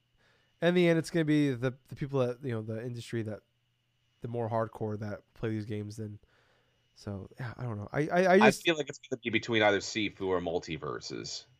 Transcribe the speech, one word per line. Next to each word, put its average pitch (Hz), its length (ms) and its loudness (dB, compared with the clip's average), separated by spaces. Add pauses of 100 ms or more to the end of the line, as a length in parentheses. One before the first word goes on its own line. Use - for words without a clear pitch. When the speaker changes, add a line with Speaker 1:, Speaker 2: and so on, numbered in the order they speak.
(600)
Speaker 1:
in 175 120 4
the 180 140 6
end, 165 120 6
it's 160 100 -4
gonna 165 160 0
be 147 260 4
the, 127 220 -2 (160)
the 123 60 -14
people 139 240 -2
that, 123 240 0
you 131 80 -4
know, 113 100 -4
the 110 220 -8
industry 120 400 -6
that, 107 160 -8 (800)
the 123 80 -10
more 117 200 -4
hardcore 110 500 -4
that 107 200 -8 (140)
play 117 160 -4
these 110 160 -4
games 107 320 -8
than, 104 200 -10 (800)
so, 101 320 -10 (120)
yeah, 120 180 -8
I 127 60 -10
don't 117 140 -6
know. 101 140 -8
I, 147 160 -2
I, 175 140 2
I 185 140 6
Speaker 2:
I 196 40 10
Speaker 1:
just 214 240 6
Speaker 2:
feel 165 140 2
like 139 100 -4
it's 147 120 -12 (100)
gonna 120 120 -6
be 117 100 -2
between 110 320 2
either 101 160 6
Sifu 98 420 -4
or 92 180 2
MultiVersus. 76 1040 -6 (160)